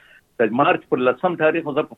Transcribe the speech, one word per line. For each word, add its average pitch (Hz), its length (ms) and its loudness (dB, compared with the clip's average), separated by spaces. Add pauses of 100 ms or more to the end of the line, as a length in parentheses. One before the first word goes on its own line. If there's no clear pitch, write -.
(400)
د 110 120 2
مارچ 151 380 0
پر 151 80 0
لسم 127 380 0
تاریخ 160 280 0
زه 143 180 -4
په - 160 -8